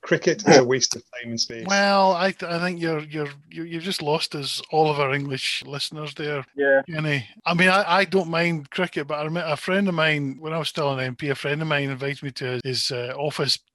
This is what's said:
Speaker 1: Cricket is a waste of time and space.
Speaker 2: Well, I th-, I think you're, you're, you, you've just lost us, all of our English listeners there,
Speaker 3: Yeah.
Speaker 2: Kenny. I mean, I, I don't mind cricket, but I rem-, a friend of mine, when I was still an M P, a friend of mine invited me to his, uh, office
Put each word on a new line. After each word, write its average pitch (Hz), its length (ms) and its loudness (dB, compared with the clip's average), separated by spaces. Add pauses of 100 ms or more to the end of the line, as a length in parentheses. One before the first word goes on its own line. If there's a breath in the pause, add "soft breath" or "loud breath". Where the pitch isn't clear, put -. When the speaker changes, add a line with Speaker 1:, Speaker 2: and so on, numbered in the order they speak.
Speaker 1:
Cricket 160 440 0
is 156 120 10
a 127 60 8
waste 127 320 0
of 113 60 -14
time 120 280 -14
and 113 100 -4
space. 113 260 -6
Speaker 2:
Well, 196 460 4
I 180 180 2
th-, 170 220 -8
I 170 80 -2
think 175 200 -2
you're, 160 200 0
you're, 151 300 -6 (200)
you, 165 140 -10
you've 165 180 -8
just 185 200 -4
lost 156 320 0
us, 143 260 -6 (100)
all 156 200 4
of 147 100 0
our 135 140 2
English 139 520 -4
listeners 143 480 -8
there, 147 300 -6 (100)
Speaker 3:
Yeah. 139 340 4
Speaker 2:
Kenny. 156 380 -2 (200)
I 170 80 2
mean, 185 160 6
I, 190 160 6
I 185 180 4
don't 175 240 0
mind 165 420 0
cricket, 170 360 -4
but 147 120 -4
I 151 60 -4
rem-, 156 140 -4
a 160 180 -2
friend 196 320 0
of 180 60 0
mine, 151 440 2
when 156 140 -8
I 165 60 -2
was 151 100 -4
still 143 240 -2
an 131 80 -2
M 127 160 -4
P, 147 140 -4
a 135 40 2
friend 147 260 -4
of 160 80 -4
mine 143 200 0
invited 139 340 -6
me 143 100 -6
to 127 300 -4
his, 127 280 -2
uh, 123 260 -6
office 143 420 -2 (160)